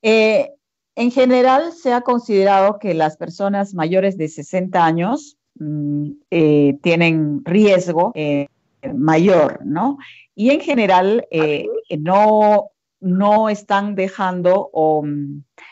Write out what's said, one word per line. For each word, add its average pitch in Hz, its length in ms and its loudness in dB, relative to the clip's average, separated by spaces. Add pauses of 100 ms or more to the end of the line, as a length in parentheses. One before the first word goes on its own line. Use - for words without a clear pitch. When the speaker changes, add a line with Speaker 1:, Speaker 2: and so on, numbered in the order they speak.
Speaker 1:
eh, 220 480 2 (440)
en 240 140 -2
general 254 640 2
se 262 220 -4
ha 247 80 0
considerado 202 760 2
que 208 160 -4
las 156 240 -2
personas 196 560 -6
mayores 185 440 -2
de 156 100 -4
sesenta 180 580 -2
años, 175 520 -2 (180)
mm, 147 560 -6 (180)
eh, 147 540 2
tienen 160 640 0
riesgo, 180 680 2
eh, 143 340 -4 (460)
mayor, 160 720 2
¿no? 220 320 -4 (380)
Y 220 160 0
en 294 80 0
general, 208 720 0
eh, 156 380 -2
Speaker 2:
Así - 0 - (200)
es. 160 100 -6
Speaker 1:
no, 208 720 2 (280)
no 202 500 2
están 208 460 -4
dejando 185 800 -2
o, 156 300 0
mm, 143 400 -8 (280)